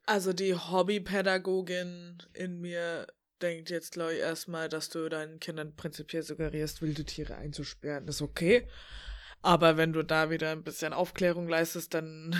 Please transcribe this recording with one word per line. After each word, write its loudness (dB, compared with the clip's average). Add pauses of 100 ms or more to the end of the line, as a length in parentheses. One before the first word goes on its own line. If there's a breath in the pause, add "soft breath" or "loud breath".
Also 2
die 0
Hobbypädagogin 0 (160)
in -6
mir -4 (340)
denkt -4
jetzt, -6
glaub -2
ich, 0
erstmal, -2
dass -6
du -4
deinen -6
Kindern -8
prinzipiell -4
suggerierst, -2
wilde 0
Tiere -6
einzusperren. -6
Ist -4
okay. 4 (760 loud breath)
Aber 10
wenn 4
du 2
da 4
wieder 0
ein -6
bisschen -4
Aufklärung 2
leistest, 0
dann -2